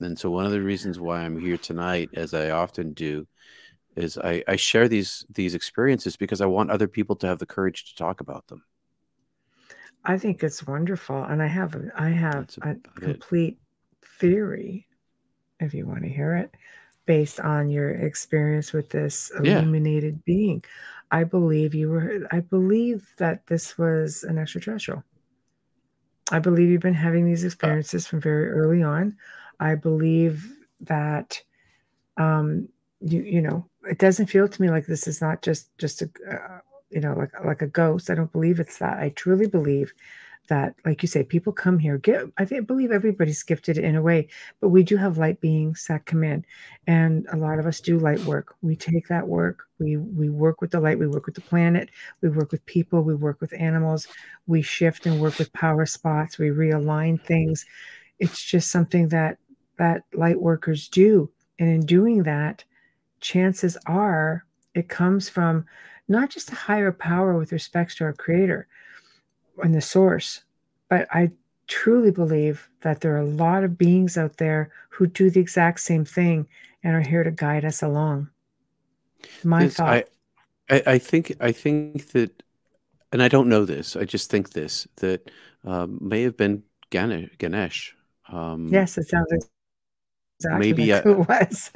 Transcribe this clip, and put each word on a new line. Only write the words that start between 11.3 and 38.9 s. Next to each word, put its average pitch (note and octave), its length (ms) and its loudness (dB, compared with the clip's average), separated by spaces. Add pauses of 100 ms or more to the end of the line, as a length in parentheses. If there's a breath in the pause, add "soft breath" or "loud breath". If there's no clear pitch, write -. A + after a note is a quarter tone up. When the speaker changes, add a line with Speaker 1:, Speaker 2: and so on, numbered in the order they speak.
Speaker 2:
I D#3 40 0
have E3 280 -4
a, - 220 -12
I D#3 140 -2
have E3 240 0
Speaker 1:
That's - 240 -10
Speaker 2:
a - 20 -16
Speaker 1:
about D3 160 -6
it. - 260 -20
Speaker 2:
complete E3 560 -4 (640)
theory, F#3+ 680 -2 (720)
if D3+ 140 -4
you F#2+ 120 -8
want - 160 -8
to - 60 -6
hear C#3+ 280 -2
it, - 180 -6 (520 loud breath)
based D3+ 340 0
on D3 300 -2
your C#3+ 200 -2
experience D3+ 840 -2
with D3+ 180 -4
this D3 420 -6 (100)
Speaker 1:
Yeah. - 180 4
Speaker 2:
illuminated D3+ 640 0
being. F3+ 380 0 (480 loud breath)
I E3 140 2
believe D#3 500 0
you D#3 140 -2
were, E3 420 -4
I E3+ 100 -2
believe G3 760 0
that E3 300 -4
this - 320 -6
was D#3+ 460 -2
an D#3+ 140 -4
extraterrestrial. E3+ 640 -8 (1300)
I D#3+ 80 0
believe F3 280 4
you've F3 140 2
been F#3 120 2
having E3+ 300 2
these E3+ 200 0
Speaker 1:
Uh, - 20 -2
Speaker 2:
experiences D#3 600 -2
from D#3+ 140 -6
very D3+ 300 0
early D#3+ 320 2
on. E3 340 0 (440 loud breath)
I D#3 160 0
believe D#3+ 760 0 (280)
that, D3+ 600 -4 (760)
um, D#3 520 0 (320)
you, E3 220 -2
you F#3+ 180 0
know, D#3 280 -4 (200)
it E3+ 100 -4
doesn't F#3+ 280 4
feel G3 220 2
to G3+ 140 -4
me F#3 60 4
like D#3+ 180 0
this D#3+ 200 -6
is D#3+ 140 -6
not D#3 220 -4
just, - 360 -6
just - 240 -6
a, D#3+ 80 -8 (200)
uh, F#3 280 -14 (320)
you D#3+ 100 -6
know, D3 140 -2
like, - 300 -6
like D#3 180 -4
a D3+ 60 -2
ghost. E3 420 0
I F3 60 -2
don't D#3+ 160 -2
believe E3 260 0
it's - 200 -8
that. - 200 -4